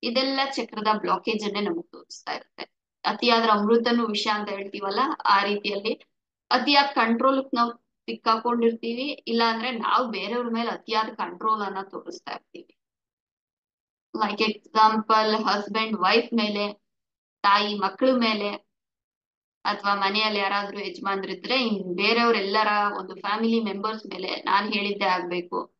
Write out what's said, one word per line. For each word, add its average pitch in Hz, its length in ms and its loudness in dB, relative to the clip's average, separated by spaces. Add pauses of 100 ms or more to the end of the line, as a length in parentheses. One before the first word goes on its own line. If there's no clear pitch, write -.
ಇದೆಲ್ಲ 262 380 -2 (120)
ಚಕ್ರದ 214 480 -2
ಬ್ಲಾಕೇಜ್ 190 440 -2
ಅನ್ನೇ 202 160 -2
ನಮಗ್ 175 320 -4
ತೋರಿಸ್ತಾ - 400 -14
ಇರುತ್ತೆ. - 320 -12 (400)
ಅತಿಯಾದ್ರ 226 460 2
ಅಮೃತನೂ 233 560 4
ವಿಷ 208 260 -4
ಅಂತ 208 160 -4
ಹೇಳ್ತೀವಲ್ಲ, 202 520 -6 (240)
ಆ 196 180 4
ರೀತಿಯಲ್ಲಿ 202 500 -2 (580)
ಅತಿಯಾದ 277 440 4
ಕಂಟ್ರೋಲ್ 254 600 2
ನಾವ್ 233 180 0 (360)
ಸಿಕ್ಕಾಕೊಂಡಿರ್ತೀವಿ. 233 1160 0
ಇಲ್ಲ 233 220 0
ಅಂದ್ರೆ 226 220 -2
ನಾವ್ 226 420 0
ಬೇರೆಯವ್ರ 220 360 -4
ಮೇಲೆ 226 220 -2
ಅತಿಯಾದ 220 440 -4
ಕಂಟ್ರೋಲ್ 196 480 -4
ಅನ್ನ 190 200 -6
ತೋರಿಸ್ತಾ - 500 -14
ಇರ್ತೀವಿ. - 460 -18 (1400)
Like 208 260 -2
example, 220 1040 2
ಹಸ್ಬೆಂಡ್ 214 520 -2
ವೈಫ್ 208 380 2
ಮೇಲೆ, 208 380 0 (680)
ತಾಯಿ 208 360 4
ಮಕ್ಳ 202 380 2
ಮೇಲೆ, 214 340 0 (1120)
ಅಥವಾ 202 300 0
ಮನೆಯಲ್ಲಿ 202 460 0
ಯಾರಾದ್ರೂ 196 380 -2
ಯಜಮಾನ್ರಿದ್ರೆ 196 840 -4
ಇನ್ 185 340 -2
ಬೇರೆಯವ್ರೆಲ್ಲರ 214 720 2 (300)
ಒಂದು 185 160 -10
ಫ್ಯಾಮಿಲಿ 226 460 0
ಮೆಂಬರ್ಸ್ 214 460 -6
ಮೇಲೆ 190 360 -8
ನಾನ್ 208 300 0
ಹೇಳಿದ್ದೇ 202 320 2
ಆಗ್ಬೇಕು 175 760 -2